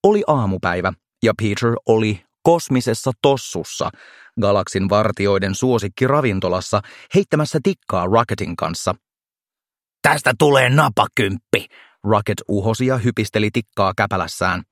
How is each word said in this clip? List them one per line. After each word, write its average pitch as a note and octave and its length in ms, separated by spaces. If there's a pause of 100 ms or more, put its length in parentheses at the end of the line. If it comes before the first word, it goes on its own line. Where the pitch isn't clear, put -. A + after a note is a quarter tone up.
Oli G#3 240
aamupäivä, F#2+ 640 (300)
ja A2 180
Peter A2+ 340 (100)
oli A2 380 (200)
kosmisessa C3 680 (100)
tossussa, - 680 (520)
galaksin G2 480
vartioiden G2+ 680
suosikkiravintolassa, G#2+ 1300 (340)
heittämässä D#3 480
tikkaa F#2 420
Rocketin F#2+ 500
kanssa. F2 400 (1040)
"Tästä C#3+ 380
tulee C3+ 300
napakymppi", G#2+ 960 (360)
Rocket G#2 440
uhosi G#2+ 380
ja C3 120
hypisteli G#2+ 540
tikkaa G2 460
käpälässään. F#2 760